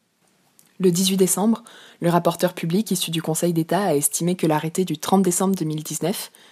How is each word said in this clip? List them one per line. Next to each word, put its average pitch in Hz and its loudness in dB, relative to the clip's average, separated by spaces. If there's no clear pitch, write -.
Le 185 4
dix-huit 190 0
décembre, 196 2
le 170 2
rapporteur 175 2
public 175 -2
issu 180 -2
du 165 -4
Conseil 170 -2
d'État 165 0
a 175 2
estimé 170 0
que 180 -2
l'arrêté 160 0
du 156 -4
trente 196 2
décembre 185 0
deux 175 -4
mille 151 -4
dix-neuf, 156 -6